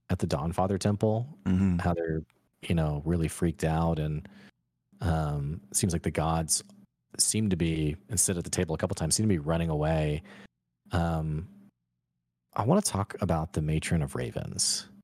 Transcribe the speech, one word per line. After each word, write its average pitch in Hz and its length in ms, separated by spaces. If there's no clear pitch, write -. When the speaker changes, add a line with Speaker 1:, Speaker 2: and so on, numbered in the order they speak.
Speaker 1:
at 95 80
the - 80
Dawnfather 82 520
Temple, 110 680
Speaker 2:
Mm-hmm. 95 340
Speaker 1:
how 87 160
they're, 82 280
you - 120
know, 76 300
really 80 240
freaked 82 340
out, 80 380
and, 76 280
um, 76 600
seems 95 200
like 82 100
the - 80
gods 80 520
seem 110 320
to 92 60
be, 78 400
and - 100
sit 98 180
at 85 80
the 78 60
table 80 240
a - 40
couple - 180
times, 80 180
seem 110 100
to 107 80
be 90 60
running 82 320
away. 151 520
Um, 80 560
I - 100
wanna 170 180
talk - 400
about 85 300
the 78 100
Matron 78 400
of 71 140
Ravens. - 720